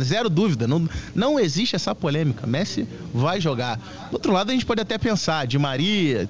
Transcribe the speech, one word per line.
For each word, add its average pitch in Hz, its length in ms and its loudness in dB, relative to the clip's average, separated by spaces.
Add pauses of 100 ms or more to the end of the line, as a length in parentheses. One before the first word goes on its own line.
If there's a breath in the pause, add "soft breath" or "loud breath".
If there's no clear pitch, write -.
zero 196 260 2
dúvida, 156 400 2
não, 160 220 2 (240 loud breath)
não 277 260 2
existe 185 360 0
essa 196 180 -2
polêmica. 147 540 0
Messi 185 400 -2 (260 loud breath)
vai 156 260 2
jogar. 123 380 -2 (320 loud breath)
Do - 40 -10
outro - 200 2
lado, 202 160 2
a 262 40 0
gente 254 120 0
pode 226 160 0
até 220 160 -2
pensar, 170 480 0
Di 123 140 2
Maria 143 640 2
e 98 60 -4